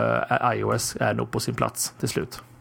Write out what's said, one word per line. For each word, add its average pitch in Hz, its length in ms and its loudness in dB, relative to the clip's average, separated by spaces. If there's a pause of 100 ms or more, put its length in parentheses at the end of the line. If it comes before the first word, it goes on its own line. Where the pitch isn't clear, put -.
(300)
eh, 120 280 2
I 104 60 -2
O 107 80 2
S - 280 -2
är 110 140 2
nog 113 160 -2
på 113 100 -2
sin 117 140 -2
plats - 460 -2
till 123 80 0
slut. - 340 -4 (180)